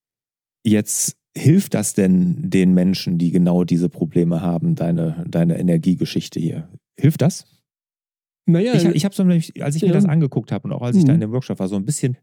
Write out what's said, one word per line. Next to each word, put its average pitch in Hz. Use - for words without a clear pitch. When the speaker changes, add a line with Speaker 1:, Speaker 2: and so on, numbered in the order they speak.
Speaker 1:
Jetzt -
hilft 175
das 104
denn 92
den 92
Menschen, 90
die 85
genau 90
diese 87
Probleme 85
haben, 85
deine, 82
deine 85
Energiegeschichte 85
hier? 80
Hilft -
das? -
Speaker 2:
Naja, 185
Speaker 1:
Ich, 180
ich 170
hab's 196
nämlich, 175
als 143
ich 160
mir 196
Speaker 2:
ja. 170
Speaker 1:
das 165
angeguckt 151
habe 101
und 95
auch 90
als 123
ich 175
da 131
Speaker 2:
Mhm. 156
Speaker 1:
in 165
dem 107
Workshop 120
war, 95
so 98
ein 98
bisschen, 127